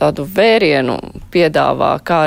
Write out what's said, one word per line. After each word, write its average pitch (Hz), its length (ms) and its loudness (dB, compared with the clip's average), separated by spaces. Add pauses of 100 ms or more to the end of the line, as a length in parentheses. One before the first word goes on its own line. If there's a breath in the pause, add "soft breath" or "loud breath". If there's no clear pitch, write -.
tādu 147 240 -2
vērienu 185 720 0 (320)
piedāvā, 139 720 0
kā 165 260 0